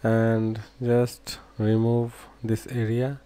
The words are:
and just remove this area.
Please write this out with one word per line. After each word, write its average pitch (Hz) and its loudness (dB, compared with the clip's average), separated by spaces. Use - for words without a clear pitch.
and 113 2
just 120 0
remove 117 2
this 113 -2
area. 123 -2